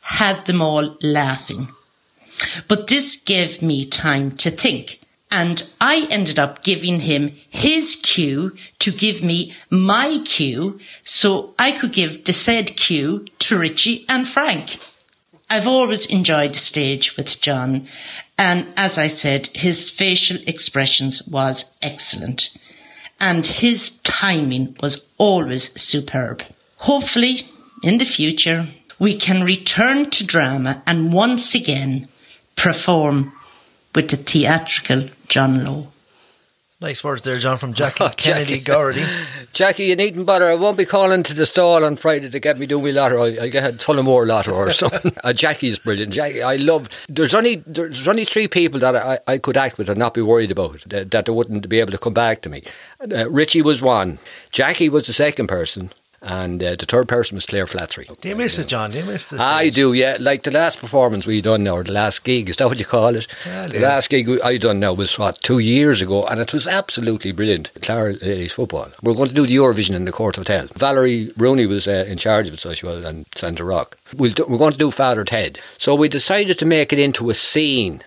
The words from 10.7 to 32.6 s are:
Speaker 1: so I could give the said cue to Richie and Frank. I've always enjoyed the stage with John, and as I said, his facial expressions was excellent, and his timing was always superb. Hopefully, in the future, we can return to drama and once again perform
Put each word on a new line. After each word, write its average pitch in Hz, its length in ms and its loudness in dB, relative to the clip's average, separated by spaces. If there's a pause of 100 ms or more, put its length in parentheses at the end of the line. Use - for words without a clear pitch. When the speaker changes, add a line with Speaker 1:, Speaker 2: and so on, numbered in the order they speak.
Speaker 1:
so - 540 0
I 262 140 2
could 262 220 -4
give 165 320 -2
the 180 80 0
said 226 420 0
cue 160 500 -2 (140)
to - 180 2
Richie 165 520 0
and 254 180 0
Frank. 277 500 -2 (720)
I've 214 180 0
always 247 400 2
enjoyed 160 440 2
the 139 80 -6
stage 139 560 -2
with - 240 -4
John, 131 480 -2 (500)
and 180 380 2
as 196 220 0
I 156 100 0
said, 143 460 -2
his 170 380 -2
facial 180 460 0 (100)
expressions 135 800 -2
was 135 380 -2 (180)
excellent, - 680 -4 (720)
and 170 240 0
his - 460 0 (120)
timing 143 800 -2
was 143 240 -4 (140)
always 165 600 0
superb. 135 640 -4 (340)
Hopefully, 254 680 0 (360)
in 208 160 4
the 262 60 0
future, 165 640 0 (300)
we 202 200 2
can 185 260 2
return 233 680 2
to - 160 0
drama 135 600 0
and 170 260 2
once 233 400 2
again 135 540 -2 (480)
perform 151 760 2 (640)